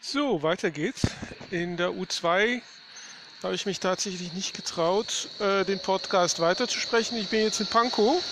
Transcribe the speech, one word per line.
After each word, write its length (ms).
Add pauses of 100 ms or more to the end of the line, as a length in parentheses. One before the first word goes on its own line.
So, 420
weiter 260
geht's. 320 (480)
In 280
der 180
U 100
zwei 560 (800)
habe 140
ich 100
mich 140
tatsächlich 540
nicht 220
getraut, 760 (100)
äh, 260
den 160
Podcast 580
weiterzusprechen. 800
Ich 120
bin 120
jetzt 180
in 60
Pankow 680